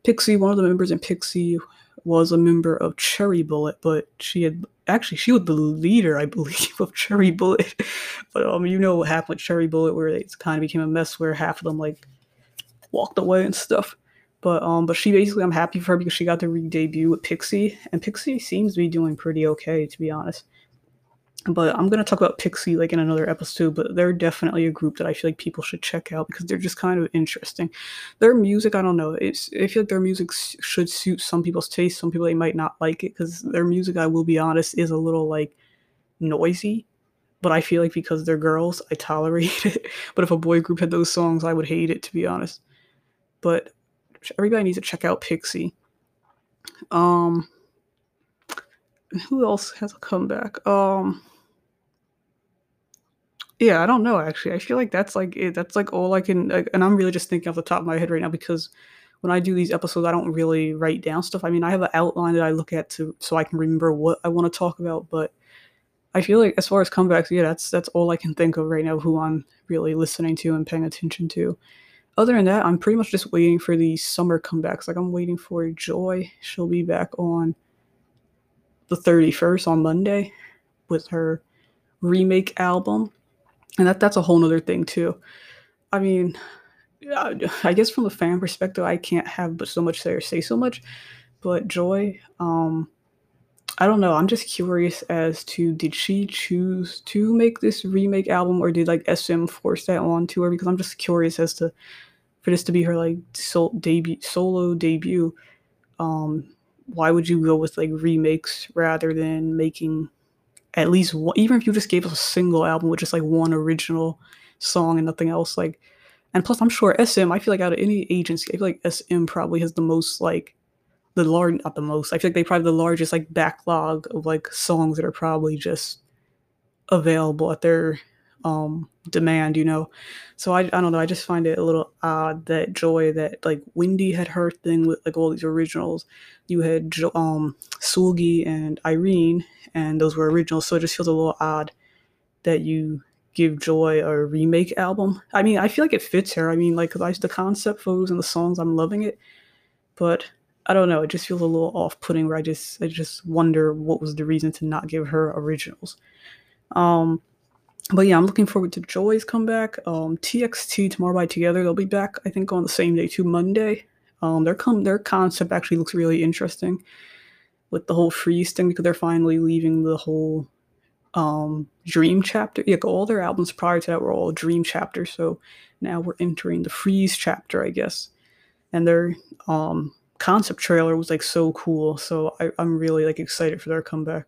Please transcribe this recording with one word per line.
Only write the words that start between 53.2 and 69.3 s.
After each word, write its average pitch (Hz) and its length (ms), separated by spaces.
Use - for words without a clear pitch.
yeah, 190 220
I 175 40
don't 226 180
know, 226 160
actually. 156 340
I 190 60
feel 247 180
like 247 140
that's, 202 240
like, 190 200
it. 180 180
That's, 175 220
like, 202 160
all 185 220
I 190 80
can, 185 280
like, 180 240
and 185 100
I'm 202 120
really 185 160
just 180 180
thinking 175 200
off 165 60
the 170 60
top 175 200
of 165 60
my 165 100
head 170 120
right 165 120
now 170 80
because 165 400
when 175 100
I 180 80
do 185 140
these 175 180
episodes, 170 340
I 170 60
don't 170 200
really 160 420
write 160 280
down 160 220
stuff. 190 200
I 170 60
mean, 170 140
I 170 80
have 190 100
an - 120
outline 170 420
that 165 80
I 160 80
look 160 200
at 160 200
to, 160 280
so - 160
I 160 80
can 160 140
remember 160 340
what 156 320
I 175 60
wanna 170 200
talk 170 300
about, 165 300
but 160 240
I 185 80
feel 208 180
like 214 180
as 190 100
far 196 140
as 180 80
comebacks, 175 420
yeah, 175 120
that's, 160 260
that's 175 200
all 170 220
I 170 60
can 160 160
think 165 240
of 156 100
right 160 160
now, 160 160
who 160 180
I'm 160 280